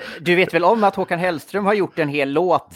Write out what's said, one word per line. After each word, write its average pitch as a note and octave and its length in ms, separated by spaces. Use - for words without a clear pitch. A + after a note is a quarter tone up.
du E3+ 140
vet F3+ 180
väl E3+ 100
om A3 200
att G3+ 120
Håkan F3+ 240
Hellström F#3 460
har G3+ 80
gjort F#3+ 260
en D3+ 100
hel C#3+ 240
låt E3 420